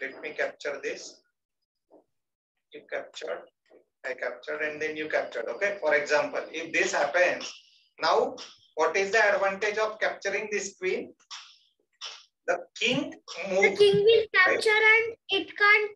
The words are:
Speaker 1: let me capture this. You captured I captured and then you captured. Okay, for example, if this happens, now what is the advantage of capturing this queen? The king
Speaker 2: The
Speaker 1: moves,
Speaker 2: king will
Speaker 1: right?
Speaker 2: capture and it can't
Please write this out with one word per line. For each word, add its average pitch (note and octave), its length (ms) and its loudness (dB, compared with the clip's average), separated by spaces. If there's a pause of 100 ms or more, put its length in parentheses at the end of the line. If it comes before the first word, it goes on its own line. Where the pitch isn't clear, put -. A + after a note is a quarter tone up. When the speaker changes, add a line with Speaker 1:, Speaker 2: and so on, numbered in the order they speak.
Speaker 1:
let C3+ 200 -12
me D3+ 100 -10
capture D3 520 -6
this. - 400 -10 (1500)
You D3+ 80 -16 (100)
captured - 520 -8 (640)
I B2+ 60 -6
captured - 480 -8
and D3+ 180 -6
then D#3 160 -6
you D#3 120 -6
captured. C3 400 -4
Okay, - 320 -4
for D3+ 140 2
example, D3 460 0 (100)
if D#3+ 220 -10
this F3+ 200 0
happens, - 600 0 (480)
now F3 360 2 (380)
what D#3+ 220 2
is G3 160 0
the A3+ 100 4 (120)
advantage G3 440 0
of G#3+ 220 -2
capturing G3 500 -4
this - 280 -4
queen? G3+ 340 -4 (1300)
The E3+ 120 0 (220)
king B3+ 320 -2
Speaker 2:
The - 420 -8
Speaker 1:
moves, G4 240 4
Speaker 2:
king G4+ 260 8
will A4+ 200 6
Speaker 1:
right? - 80 -10
Speaker 2:
capture G#4+ 500 4 (120)
and A4+ 220 0 (120)
it F#4+ 280 -4
can't G#4 400 4